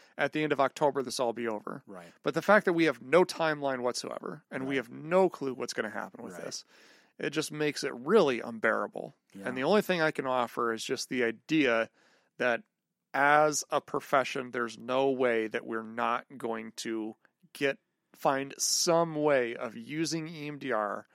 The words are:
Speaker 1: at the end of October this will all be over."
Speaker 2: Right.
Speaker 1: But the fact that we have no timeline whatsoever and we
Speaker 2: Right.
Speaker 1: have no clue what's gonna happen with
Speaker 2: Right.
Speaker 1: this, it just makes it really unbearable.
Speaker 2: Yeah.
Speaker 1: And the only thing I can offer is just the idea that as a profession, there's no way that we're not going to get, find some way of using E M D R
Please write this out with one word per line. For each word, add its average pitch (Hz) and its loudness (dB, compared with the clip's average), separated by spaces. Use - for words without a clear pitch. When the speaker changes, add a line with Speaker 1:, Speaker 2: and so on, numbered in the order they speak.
Speaker 1:
at 143 0
the 156 -2
end 151 2
of 135 -2
October 139 2
this 123 -6
will 127 2
all 117 0
be 117 -4
over." 104 -6
Speaker 2:
Right. 90 -16
Speaker 1:
But 147 -2
the 156 -2
fact 196 6
that 180 2
we 165 4
have 143 0
no 151 6
timeline 147 0
whatsoever - -4
and 131 -6
we 139 -2
Speaker 2:
Right. 123 -2
Speaker 1:
have 117 -20
no 160 2
clue 135 -6
what's 123 -6
gonna 113 -4
happen 104 -10
with 92 -12
Speaker 2:
Right. 87 -10
Speaker 1:
this, - -10
it 151 -4
just 151 -4
makes 151 -2
it 135 -4
really 139 4
unbearable. 107 -2
Speaker 2:
Yeah. 98 -8
Speaker 1:
And 127 -4
the 131 -2
only 196 6
thing 180 0
I 156 2
can 139 -4
offer 123 0
is 113 -4
just - -4
the 123 0
idea 113 2
that 120 0
as 147 4
a 143 0
profession, 131 -2
there's 117 -4
no 127 0
way 120 2
that 110 -6
we're 113 -6
not 113 -2
going 113 -6
to 110 -6
get, 139 -2
find 139 -2
some 165 2
way 135 2
of 120 -8
using 151 -6
E 151 -12
M 147 -10
D 139 -6
R 107 -2